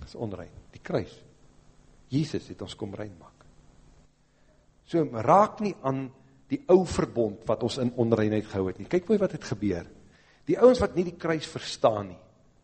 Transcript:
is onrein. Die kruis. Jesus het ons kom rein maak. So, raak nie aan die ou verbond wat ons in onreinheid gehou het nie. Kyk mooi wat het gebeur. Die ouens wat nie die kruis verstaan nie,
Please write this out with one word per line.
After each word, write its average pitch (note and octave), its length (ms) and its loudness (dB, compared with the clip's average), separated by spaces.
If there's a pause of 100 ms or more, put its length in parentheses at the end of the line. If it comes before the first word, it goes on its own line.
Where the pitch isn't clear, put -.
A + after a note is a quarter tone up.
is - 100 -16
onrein. F2+ 360 -10 (220)
Die - 100 -20
kruis. D3+ 300 -6 (960)
Jesus C#3 400 -4
het F#2+ 140 -16
ons F#2+ 120 -12
kom G2+ 200 -10
rein G#2 240 -12
maak. - 260 -20 (1400)
So, E3 200 0 (200)
raak E3 360 4
nie G#3 220 -2
aan C3+ 280 -4 (420)
die C#3 80 -2 (120)
ou F#3 160 8
verbond A2 600 -2
wat A2 160 -2
ons A#2 160 -4
in B2 120 0 (100)
onreinheid G#2+ 480 2
gehou F#2+ 180 -2
het F#2 140 -8
nie. F#2+ 80 -14
Kyk F3+ 180 0
mooi G#3+ 140 2
wat F3 160 0
het - 140 -16
gebeur. G2 340 -2 (640)
Die E3 100 0
ouens A#3+ 240 8
wat F3 160 0
nie E3+ 80 2
die E3+ 100 -8
kruis E3 320 -2
verstaan G#2+ 600 0
nie, - 80 -18 (460)